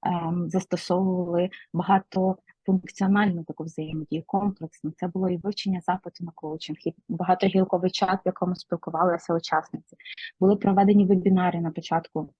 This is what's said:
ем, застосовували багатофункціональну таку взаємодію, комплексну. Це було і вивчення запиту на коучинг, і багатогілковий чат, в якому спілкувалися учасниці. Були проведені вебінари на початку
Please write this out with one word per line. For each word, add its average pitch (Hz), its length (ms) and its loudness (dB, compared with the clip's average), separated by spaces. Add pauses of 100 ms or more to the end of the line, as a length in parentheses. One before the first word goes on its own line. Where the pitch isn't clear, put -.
ем, 170 460 -2
застосовували 180 1000 -2 (240)
багатофункціональну 190 1700 0
таку 156 200 -10
взаємодію, 160 640 -8
комплексну. 190 720 -4
Це 180 120 -6
було 185 200 -2
і 180 80 -2
вивчення 190 440 -4
запиту - 440 -6
на 165 100 -10
коучинг, 156 500 -10
і 165 100 -4 (140)
багатогілковий 180 800 2
чат, 190 280 0
в - 80 -4
якому 180 280 -2
спілкувалися 170 800 -2
учасниці. - 600 -4 (440)
Були 196 160 6
проведені 202 500 6
вебінари 180 540 4
на 165 100 -2
початку 165 580 -4 (120)